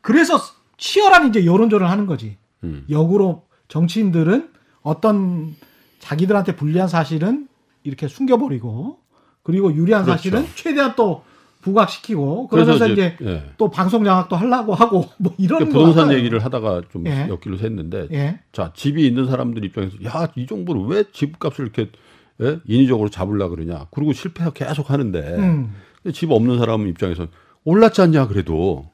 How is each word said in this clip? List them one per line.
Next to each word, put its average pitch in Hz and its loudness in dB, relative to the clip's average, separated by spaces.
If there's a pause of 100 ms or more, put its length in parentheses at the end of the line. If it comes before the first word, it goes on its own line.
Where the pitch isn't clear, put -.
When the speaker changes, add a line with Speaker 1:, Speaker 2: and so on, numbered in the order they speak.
Speaker 1:
그래서 302 4 (400)
치열한 381 4
이제 208 4
여론전을 196 4
하는 202 0
거지. 110 -6 (280)
Speaker 2:
음. 73 -8
Speaker 1:
역으로 170 2 (240)
정치인들은 175 0 (320)
어떤 175 -2 (440)
자기들한테 190 0
불리한 165 0
사실은 165 -2 (360)
이렇게 143 -8
숨겨버리고, 175 -2 (440)
그리고 180 0
유리한 190 2
Speaker 2:
그렇죠. 175 2
Speaker 1:
사실은 202 -2
최대한 277 -2
또 196 0 (380)
부각시키고, 175 -2
Speaker 2:
그래서 160 4
Speaker 1:
그러면서 214 4
Speaker 2:
이제, 180 0
Speaker 1:
이제 110 -6
Speaker 2:
예. 78 -6 (140)
Speaker 1:
또 - 0
방송 190 0
장악도 185 2
하려고 220 0
하고, 202 2 (140)
뭐, 185 -2
이런 190 0
Speaker 2:
그러니까 311 0
Speaker 1:
거 - 4
Speaker 2:
부동산 160 6
Speaker 1:
같아요. 143 4
Speaker 2:
얘기를 117 0
하다가 110 -4
좀 85 -8
Speaker 1:
예. 143 -4
Speaker 2:
엮기로 95 -8
했는데, 98 -8
Speaker 1:
예. 147 -4 (120)
Speaker 2:
자, 87 -6
집이 147 0
있는 127 0
사람들 123 -4
입장에서, 95 -8 (100)
"야, 160 -4
이 127 -8
정부를 175 -6
왜 202 0
집값을 147 -6
이렇게, 107 -6 (500)
예? 143 -2
인위적으로 117 2
잡으려 98 -4
그러냐?" 82 -8
그리고 147 -2
실패 170 -8 (100)
계속 143 -6
하는데, 120 -2 (180)
Speaker 1:
음. 151 0 (280)
Speaker 2:
근데 160 -8
집 165 -4
없는 120 4
사람 113 0
입장에서 85 -4 (380)
"올랐지 214 4
않냐, 156 4
그래도." 82 -2